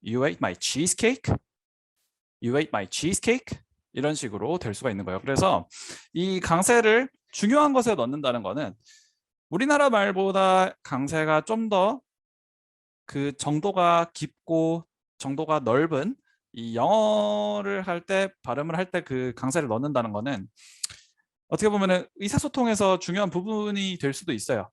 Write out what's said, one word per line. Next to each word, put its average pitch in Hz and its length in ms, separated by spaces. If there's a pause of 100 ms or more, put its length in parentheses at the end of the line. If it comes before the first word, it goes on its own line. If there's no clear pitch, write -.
You 120 220
ate 170 140
my 95 180
cheesecake? - 760 (1080)
You 120 140
ate 156 120
my 101 220
cheesecake? - 680 (340)
이런 147 220
식으로 117 440
될 117 160
수가 127 160
있는 98 140
거예요. 92 160
그래서 135 480 (440)
이 185 280
강세를 220 680 (240)
중요한 285 400
것에 247 220
넣는다는 127 480
거는 104 320 (760)
우리나라 277 400
말보다 190 920
강세가 156 600
좀 220 260
더 208 320 (1080)
그 143 260
정도가 170 760
깊고 160 720 (320)
정도가 151 400
넓은 147 560 (380)
이 117 240
영어를 208 1040
할 180 180
때, 190 280 (160)
발음을 147 340
할 185 140
때 175 80
그 127 340
강세를 131 340
넣는다는 120 440
거는 110 360 (1000)
어떻게 196 200
보면은 190 460
의사소통에서 208 840
중요한 190 280
부분이 196 720
될 139 140
수도 170 180
있어요. 110 400